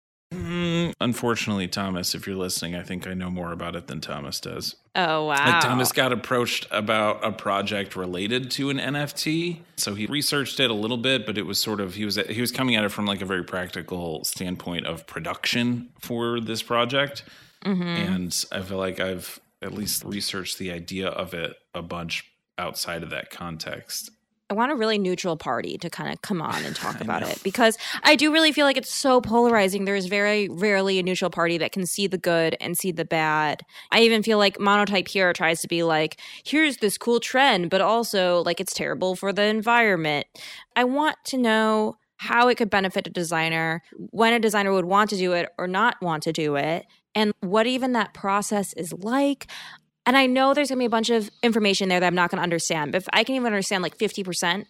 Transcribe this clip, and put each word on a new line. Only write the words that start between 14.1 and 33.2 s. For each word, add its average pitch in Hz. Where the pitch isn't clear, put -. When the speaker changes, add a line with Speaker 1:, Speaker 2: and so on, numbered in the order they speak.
Speaker 1:
standpoint 90
of 82
production 120
for 117
this 110
project. 127
Speaker 2:
Mm-hmm. 190
Speaker 1:
And 127
I 98
feel 95
like 92
I've 92
at 95
least 98
researched 98
the 92
idea 90
of 90
it 82
a -
bunch 85
outside 85
of 82
that 71
context. -
Speaker 2:
I 208
want 247
a 302
really 220
neutral 180
party 123
to 165
kinda -
come 180
on 78
and 69
talk -
Speaker 1:
<laughs> -
I -
Speaker 2:
about 85
Speaker 1:
know. -
Speaker 2:
it, -
because 220
I 302
do 294
really 311
feel 285
like 269
it's -
so 254
polarizing. 208
There 196
is 190
very 202
rarely 196
a 180
neutral 180
party 170
that 156
can 196
see 196
the 190
good 165
and 175
see 185
the 165
bad. 156